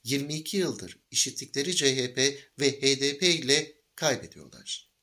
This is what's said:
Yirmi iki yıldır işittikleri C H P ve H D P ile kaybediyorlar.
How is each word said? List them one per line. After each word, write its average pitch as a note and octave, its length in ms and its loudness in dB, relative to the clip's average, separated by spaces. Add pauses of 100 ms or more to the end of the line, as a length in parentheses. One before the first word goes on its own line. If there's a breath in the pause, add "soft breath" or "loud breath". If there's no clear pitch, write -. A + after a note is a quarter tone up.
Yirmi C#3 300 -4
iki D#3 220 -6
yıldır C3 420 -4 (120)
işittikleri - 640 -2
C C3+ 200 4
H B2 180 -2
P C#3 240 2 (220 loud breath)
ve C#3 220 2
H C3+ 180 4
D C#3+ 180 0
P F3+ 160 4
ile D3+ 380 2 (220)
kaybediyorlar. - 960 -6 (120)